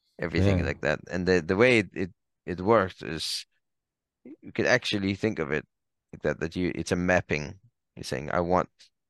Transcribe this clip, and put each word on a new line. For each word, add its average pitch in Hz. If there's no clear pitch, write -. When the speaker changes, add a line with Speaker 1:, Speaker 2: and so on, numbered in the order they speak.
Speaker 1:
everything 92
Speaker 2:
Yeah. 69
Speaker 1:
like 69
that. 71
And 90
the, 90
the 87
way 120
it, 92
it, 90
it 90
worked 101
is -
you -
could 104
actually 98
think 98
of 73
it 73
like -
that, 73
that 82
you, 90
it's -
a 92
mapping. 87
You're -
saying, -
"I -
want, 87